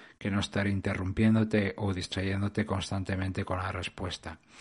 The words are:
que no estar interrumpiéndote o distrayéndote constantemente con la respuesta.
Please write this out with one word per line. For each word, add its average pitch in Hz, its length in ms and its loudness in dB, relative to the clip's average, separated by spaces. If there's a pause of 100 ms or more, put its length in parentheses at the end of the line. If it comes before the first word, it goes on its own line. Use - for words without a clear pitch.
(180)
que - 120 -4
no 98 100 2
estar 101 280 0
interrumpiéndote 101 1120 4
o 101 160 0
distrayéndote 95 720 -2
constantemente 95 800 -2
con 92 140 -2
la 92 140 -4
respuesta. - 680 -8 (220)